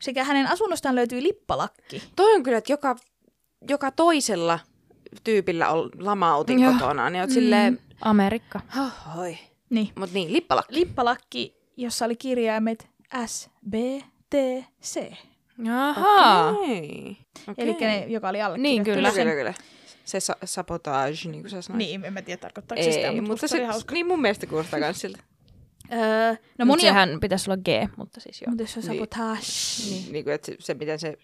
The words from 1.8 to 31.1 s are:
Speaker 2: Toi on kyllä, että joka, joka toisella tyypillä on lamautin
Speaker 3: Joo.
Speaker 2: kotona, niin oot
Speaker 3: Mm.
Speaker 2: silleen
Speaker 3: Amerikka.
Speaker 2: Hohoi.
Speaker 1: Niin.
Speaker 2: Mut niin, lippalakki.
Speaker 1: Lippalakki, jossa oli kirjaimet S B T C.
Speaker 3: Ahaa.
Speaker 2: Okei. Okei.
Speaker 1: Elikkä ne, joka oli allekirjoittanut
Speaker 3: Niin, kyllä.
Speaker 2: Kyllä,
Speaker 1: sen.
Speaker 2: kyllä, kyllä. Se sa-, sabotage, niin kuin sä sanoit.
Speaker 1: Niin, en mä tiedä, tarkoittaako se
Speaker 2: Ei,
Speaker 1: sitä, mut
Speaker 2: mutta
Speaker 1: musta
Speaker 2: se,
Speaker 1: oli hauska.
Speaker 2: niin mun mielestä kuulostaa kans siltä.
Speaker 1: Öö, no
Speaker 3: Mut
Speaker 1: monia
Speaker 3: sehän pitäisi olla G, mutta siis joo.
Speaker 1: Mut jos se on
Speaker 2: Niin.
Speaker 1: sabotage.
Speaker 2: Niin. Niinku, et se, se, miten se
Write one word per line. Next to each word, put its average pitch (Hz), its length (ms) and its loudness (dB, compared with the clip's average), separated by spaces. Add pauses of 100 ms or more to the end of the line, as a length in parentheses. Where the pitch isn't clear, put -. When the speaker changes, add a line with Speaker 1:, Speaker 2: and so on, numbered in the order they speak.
Speaker 2:
Toi 415 200 8
on 311 80 2
kyllä, 240 140 2
että 233 160 0
joka, 269 220 0 (720)
joka 277 220 -2
toisella 202 680 2 (640)
tyypillä 185 460 2
on 160 200 0 (100)
lamautin 185 600 2
Speaker 3:
Joo. 262 140 6
Speaker 2:
kotona, 254 360 0
niin - 120 -2
oot - 80 -2
Speaker 3:
Mm. 262 40 0
Speaker 2:
silleen 226 460 4 (220)
Speaker 3:
Amerikka. 208 580 0 (160)
Speaker 2:
Hohoi. 180 640 -8 (320)
Speaker 1:
Niin. 220 200 0 (100)
Speaker 2:
Mut 180 140 -6
niin, 185 200 -2
lippalakki. - 420 0
Speaker 1:
Lippalakki, 254 800 -2 (220)
jossa 240 280 -4
oli 233 100 -2
kirjaimet 226 720 -2 (380)
S - 240 -12 (200)
B 196 40 -8 (560)
T - 40 -8 (500)
C. - 300 -8 (580)
Speaker 3:
Ahaa. 277 800 6
Speaker 2:
Okei. 202 640 -4 (300)
Okei. 220 180 -6
Speaker 1:
Elikkä 233 220 -2
ne, 208 200 -2
joka 220 220 -6
oli 202 120 -4
allekirjoittanut 202 200 -4
Speaker 3:
Niin, 240 220 2
kyllä. 208 140 0
Speaker 2:
Kyllä, 202 140 2
Speaker 1:
sen. 180 160 2
Speaker 2:
kyllä, 160 80 0
kyllä. 131 180 -4 (520)
Se 190 140 -6
sa-, - 260 -4
sabotage, 151 680 -4 (200)
niin 156 100 -12
kuin 190 80 -14
sä 190 120 -12
sanoit. 196 160 -8 (100)
Speaker 1:
Niin, 190 180 -8
en 185 80 -10
mä 190 80 -10
tiedä, 202 200 -12
tarkoittaako - 420 -6
se 247 60 4
Speaker 2:
Ei, - 40 4
Speaker 1:
sitä, - 180 0
mut 220 80 -2
Speaker 2:
mutta 214 140 -2
Speaker 1:
musta 269 140 -4
Speaker 2:
se, 330 100 0
Speaker 1:
oli 247 80 -2
hauska. 226 280 -6
Speaker 2:
niin 339 140 -2
mun 359 140 0
mielestä 220 260 0
kuulostaa 156 320 -4
kans 151 220 -2
siltä. 190 180 -10 (760)
Speaker 1:
Öö, 226 380 2
no - 340 -2
Speaker 3:
Mut - 20 6
Speaker 1:
monia 294 220 6
Speaker 3:
sehän 285 300 4
pitäisi 190 320 -2
olla 190 100 -2
G, 175 360 0
mutta - 220 -14
siis - 220 -20
joo. - 100 -8
Speaker 1:
Mut 226 80 -4
jos 220 140 -8
se 226 60 -12
on 208 60 -8
Speaker 2:
Niin. 220 120 -6
Speaker 1:
sabotage. 220 440 -6 (480)
Speaker 2:
Niin. 185 240 -8
Niinku, 147 160 -6
et 151 140 -4
se, - 160 -12
se, - 140 -6
miten 151 260 -6
se 156 240 -8